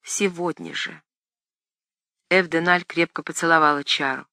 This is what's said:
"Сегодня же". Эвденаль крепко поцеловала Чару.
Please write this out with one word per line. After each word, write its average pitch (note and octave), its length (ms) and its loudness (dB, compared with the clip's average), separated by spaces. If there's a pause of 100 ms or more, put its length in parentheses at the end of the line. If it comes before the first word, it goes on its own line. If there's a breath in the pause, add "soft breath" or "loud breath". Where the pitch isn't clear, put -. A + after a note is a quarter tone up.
"Сегодня E3+ 720 -4
же". - 280 -10 (1300)
Эвденаль F3 560 2
крепко E3+ 380 -2
поцеловала D#3 600 2
Чару. C3+ 500 -4